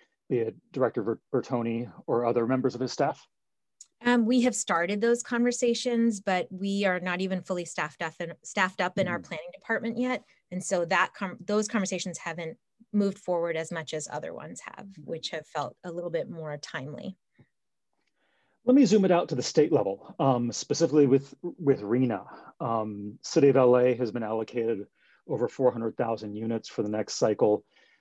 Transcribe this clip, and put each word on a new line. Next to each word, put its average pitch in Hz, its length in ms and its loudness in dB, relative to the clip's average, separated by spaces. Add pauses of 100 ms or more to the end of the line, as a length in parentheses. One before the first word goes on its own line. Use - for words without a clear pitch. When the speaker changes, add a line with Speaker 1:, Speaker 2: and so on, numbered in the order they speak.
(300)
Speaker 1:
be 123 100 0
it 113 160 -4 (180)
Director 127 280 0
Ver-, 95 180 -2 (140)
Bertoni 117 560 -2 (180)
or 120 180 0
other 120 200 2
members 127 300 0
of 120 60 -4
his 123 100 -4
staff? 143 340 -4 (800)
Speaker 2:
Um, 240 200 4
we 247 160 4
have 240 120 2
started 185 460 -2
those 233 240 2
conversations, 233 960 0
but 185 320 0
we 196 320 -2
are 180 160 2
not 180 220 -4
even 185 200 -2
fully 180 220 -4
staffed 160 380 -8
up 160 180 -6
in, 170 140 -8 (100)
staffed 196 380 -2
up 180 160 -2
in 185 100 2
our 175 100 -2
Speaker 1:
Mm-hmm. 170 100 -12
Speaker 2:
planning 170 260 -12
department 226 440 -6
yet. 254 260 -2 (280)
And 185 100 -6
so 175 220 0
that 175 300 2
com-, 180 320 -8
those 214 240 0
conversations 185 480 -4
haven't 165 400 -10 (340)
moved 196 260 0
forward 170 380 -2
as 160 160 -6
much 160 220 -8
as 156 180 -6
other - 220 -8
ones 160 320 -14
have, - 220 -16 (180)
which 160 240 -10
have 156 180 -12
felt - 380 -8
a 180 60 -10
little 170 180 -8
bit 160 200 -4
more 156 280 -10
timely. 147 580 -10 (1500)
Speaker 1:
Let 254 100 6
me 285 80 10
zoom 190 220 6
it 180 60 6
out 175 180 4
to 143 60 -4
the 123 60 0
state 156 300 4
level, 98 480 0
um, 123 320 2
specifically 147 560 2
with, 135 340 2
with 139 400 0
rena. 110 440 0 (340)
Um, 107 640 -6
City 139 260 4
of 131 80 6
L 127 220 8
A 123 180 4
has 117 160 -2
been 117 120 -6
allocated 113 640 -4 (440)
over 120 180 -2
four 127 240 2
hundred 113 240 -4
thousand 110 400 -4
units 113 320 -4
for - 160 -4
the 104 60 -4
next 107 240 -4
cycle. 107 500 2 (380)